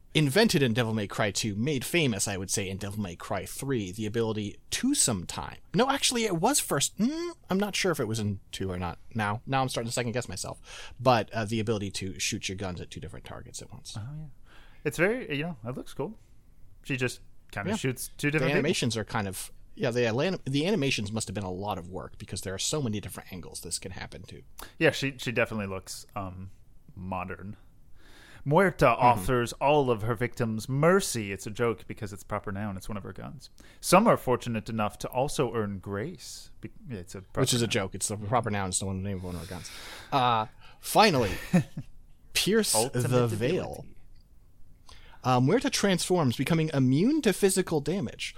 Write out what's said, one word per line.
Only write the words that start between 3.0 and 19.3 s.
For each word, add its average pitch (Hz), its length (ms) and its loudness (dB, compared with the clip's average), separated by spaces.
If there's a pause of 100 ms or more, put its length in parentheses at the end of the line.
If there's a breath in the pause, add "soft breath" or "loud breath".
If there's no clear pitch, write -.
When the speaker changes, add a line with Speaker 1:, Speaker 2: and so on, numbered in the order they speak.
Speaker 1:
May 87 160 -4
Cry 92 300 -6
three, 120 440 -4
the 107 160 -4
ability 107 520 -2 (120)
to 269 240 0
some 139 320 2
time. - 320 -8 (160)
No, 247 160 4
actually, 262 340 2
it 196 120 0
was 240 240 4
first. - 380 0
Mm, 320 340 0 (180)
I'm 190 80 2
not 202 160 0
sure - 160 2
if 160 80 0
it 123 80 0
was 110 140 -2
in 101 180 0 (140)
two 95 180 -4
or 90 80 -4
not. 90 200 -4 (140)
Now, 107 320 0
now 135 160 0
I'm 127 80 0
starting 117 200 -4
to 120 40 -6
second 120 200 -2
guess 120 160 -4
myself. - 320 -10 (400 loud breath)
But, 120 320 4
uh, 110 120 -2
the 110 140 0
ability 104 340 0
to 95 280 -6
shoot - 280 -4
your 95 80 -4
guns 90 240 -6
at - 100 -12
two - 100 -12
different - 260 -12
targets - 340 -14
at - 120 -16
once. - 260 -14
Speaker 2:
Oh, 104 40 -8
yeah. 151 240 -10 (580 soft breath)
It's 147 140 -2
very, 190 380 2
you 143 60 -2
know, 165 140 -6 (100)
it 131 100 -6
looks - 180 -12
cool. 185 220 -4 (680)
She 139 120 -2
just 123 220 -2 (320)
kinda 101 200 -4
Speaker 1:
Yeah. 110 60 0
Speaker 2:
shoots - 400 -4
two 147 120 0
Speaker 1:
The 139 40 0
Speaker 2:
different 135 180 2
people. 147 80 2
Speaker 1:
animations 135 380 0
are 104 80 -2
kind 107 220 -2
of, - 240 -8 (240)